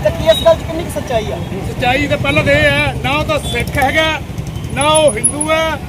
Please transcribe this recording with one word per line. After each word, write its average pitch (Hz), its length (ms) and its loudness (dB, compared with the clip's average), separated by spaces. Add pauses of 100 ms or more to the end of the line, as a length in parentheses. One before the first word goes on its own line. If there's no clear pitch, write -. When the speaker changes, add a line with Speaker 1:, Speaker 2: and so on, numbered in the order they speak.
Speaker 1:
ਤਾਂ 302 60 4
ਕੀ 330 180 0
ਇਸ 320 160 2
ਗੱਲ 330 100 6
'ਚ 320 80 -2
ਕਿੰਨੀ 330 220 -6
ਕੁ 330 60 -6
ਸੱਚਾਈ 226 420 -4
ਆ? - 40 -6 (160)
Speaker 2:
ਸੱਚਾਈ 254 540 0
ਤਾਂ 285 120 0
ਪਹਿਲਾਂ 294 260 2
ਤਾਂ 277 80 4
ਇਹ 294 100 4
ਹੈ, 285 320 2 (100)
ਨਾ 247 60 0
ਉਹ 302 140 0
ਤਾਂ 302 140 0
ਸਿੱਖ - 380 -4
ਹੈਗਾ, 302 440 0 (540)
ਨਾ 277 140 2
ਉਹ 311 240 6
ਹਿੰਦੂ 277 380 -2
ਹੈ 320 280 0 (100)